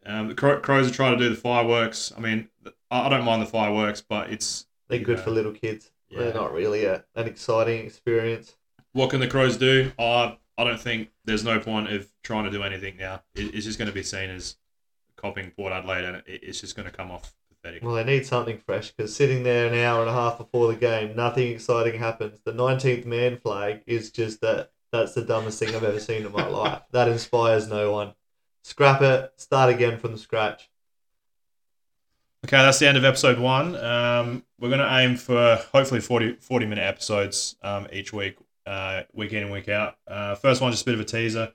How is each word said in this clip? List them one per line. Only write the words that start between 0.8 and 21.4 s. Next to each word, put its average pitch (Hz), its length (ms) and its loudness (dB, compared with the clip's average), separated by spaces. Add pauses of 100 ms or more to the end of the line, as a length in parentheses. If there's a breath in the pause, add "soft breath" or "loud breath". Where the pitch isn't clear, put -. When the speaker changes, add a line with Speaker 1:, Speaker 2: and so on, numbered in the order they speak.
Speaker 1:
are - 20 -6
trying 127 240 2
to 123 60 2
do 120 60 4
the 117 60 0
fireworks. 117 800 0
I - 40 -18
mean, 110 300 -2 (140)
th-, 101 120 -18 (160)
I, 123 160 0
I - 20 2
don't 127 160 2
mind 113 160 2
the 107 60 -4
fireworks, 104 540 0
but - 280 -6
it's, - 380 -8 (220)
Speaker 2:
They're 123 100 -2
Speaker 1:
you 107 60 -6
Speaker 2:
good 117 120 0
Speaker 1:
know. - 60 -8
Speaker 2:
for 110 80 -2
little 107 220 -2
kids. 107 360 -8 (220)
They're 117 160 -4
Speaker 1:
Yeah. 113 60 -4
Speaker 2:
not 110 200 -4
really 104 320 0
a, 95 180 -2 (120)
an 113 120 -4
exciting 113 560 -2
experience. 113 720 -4 (380)
Speaker 1:
What 127 160 2
can 135 120 0
the 127 60 0
Crows 127 300 2
do? 131 400 4
Uh, 117 360 2 (260)
I 117 40 2
don't 117 160 -2
think 113 300 -6 (160)
there's 107 180 0
no 113 160 0
point 107 340 -4
of 98 180 -6 (120)
trying 107 220 -4
to 98 40 -4
do 101 140 -6
anything 95 340 -8
now. 95 240 -10 (140)
It, 104 180 -6
it's 104 120 -6
just 110 120 -8
gonna 104 140 -4
be 98 100 -6
seen 95 300 -8
as 92 240 -12 (600)
copying 95 360 -10
Port 98 200 -8
Adelaide, 92 340 -4
and 90 120 -8
it, - 80 -16
it's 92 340 -14
just 95 160 -14
gonna 98 140 -12
come 92 220 -12
off - 240 -16 (140)
pathetic. 85 340 -16
Speaker 2:
Well, 120 100 -4
they 113 100 -2
need 131 220 2
something 117 320 -2
fresh, - 400 -6
'cause 107 180 -6
sitting 131 280 2
there 120 240 2
an 117 100 0
hour 120 240 2
and 113 80 0
a 117 40 -2
half 120 260 0
before 117 280 2
the 113 120 2
game, 110 360 0
nothing 120 360 0